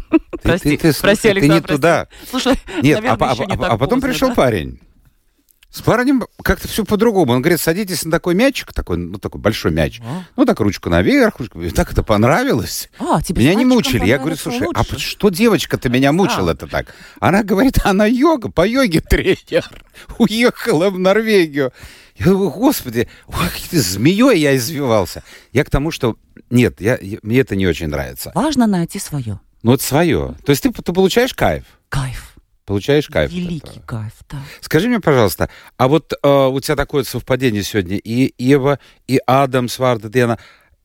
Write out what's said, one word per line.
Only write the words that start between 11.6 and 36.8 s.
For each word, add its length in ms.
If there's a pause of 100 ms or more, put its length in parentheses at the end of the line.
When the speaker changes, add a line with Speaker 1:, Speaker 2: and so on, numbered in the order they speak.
Speaker 1:
И 80
так 220
это 100
понравилось. 960
Speaker 2:
А, 240
тебе 220
Speaker 1:
Меня 100
Speaker 2:
с 40
Speaker 1:
не 80
Speaker 2:
мальчиком 340
Speaker 1:
мучили. 100
Я 100
говорю: 180
Speaker 2:
понравится 140
Speaker 1:
«Слушай, 120 (100)
а 60
Speaker 2:
лучше. 120
Speaker 1:
под-, 100
что 280
девочка-то 600
меня 200
Speaker 2:
Да. 40
Speaker 1:
мучила-то 540
так?» 260 (260)
Она 240
говорит: 400
«Она 220
йога, 440
по 160
йоге 360
тренер». 640 (300)
<laughs> 220
Уехала 720
в 100
Норвегию. 760 (440)
Я 100
думаю: 240
«Господи, 580 (180)
ой, 80 (140)
как 200
ты 120
змеей 580
я 160
извивался». 680 (280)
Я 140
к 40
тому, 220
что 240 (340)
нет, 300
я, 220
я, 200
мне 180
это 180
не 100
очень 200
нравится. 460
Speaker 2:
Важно 340
найти 320
свое. 400 (220)
Speaker 1:
Ну, 100
вот 100
свое. 540 (100)
То 60
есть 120
ты, 80
ты 220
получаешь 400
кайф? 320 (240)
Speaker 2:
Кайф. 420 (340)
Speaker 1:
Получаешь 420
кайф 220
от 60
Speaker 2:
Великий 220
Speaker 1:
этого? 280
Speaker 2:
кайф, 280 (160)
да. 100 (200)
Speaker 1:
Скажи 280
мне, 120
пожалуйста, 500 (280)
а 100
вот, 260 (100)
э, 240
у 120
тебя 160
такое 280